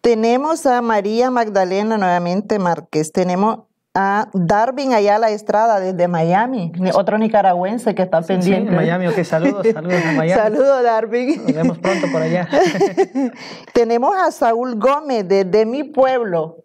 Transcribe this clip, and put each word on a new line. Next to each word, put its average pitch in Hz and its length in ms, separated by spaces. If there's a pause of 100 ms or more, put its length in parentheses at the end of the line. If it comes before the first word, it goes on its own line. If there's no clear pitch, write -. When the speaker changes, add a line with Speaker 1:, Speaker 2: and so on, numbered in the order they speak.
Speaker 1:
Tenemos 247 640
a 247 140
María 226 500
Magdalena 214 680
nuevamente 180 600
Márquez. 165 540
Tenemos 190 480 (340)
a 196 380
Darwin 233 600
Ayala 214 380
Estrada 208 480
desde 185 300
Miami, 175 680
ni-, 185 120
otro 190 280
nicaragüense 208 760
que 190 80
está 175 200
Speaker 2:
Sí, 165 60
sí, 196 40 (180)
Speaker 1:
pendiente. 190 200
Speaker 2:
en 180 60
Miami, 170 300
ok, 170 160
saludos, 165 500
saludos 175 320
a 165 80
Miami. 165 300
Speaker 1:
<laughs> - 0
Saludos, 254 400
Darwin. 233 600
Speaker 2:
Nos - 100
vemos 165 240
pronto - 320
por 160 120
allá. 170 260 (600)
Speaker 1:
<laughs> - 640
Tenemos 233 420
a 349 160
Saúl 240 460
Gómez 262 500
desde 196 380
mi 262 180
pueblo 240 800